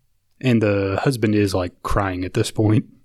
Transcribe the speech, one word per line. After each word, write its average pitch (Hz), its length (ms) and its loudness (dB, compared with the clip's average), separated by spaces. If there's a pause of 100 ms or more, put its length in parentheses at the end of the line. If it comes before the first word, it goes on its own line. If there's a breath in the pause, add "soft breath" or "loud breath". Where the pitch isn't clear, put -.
(400)
And 120 220 2
the 98 400 0
husband 113 320 0
is, 104 200 2
like, 90 280 -4
crying 95 420 -2
at 92 100 -10
this 110 160 -2
point, 110 340 0 (200)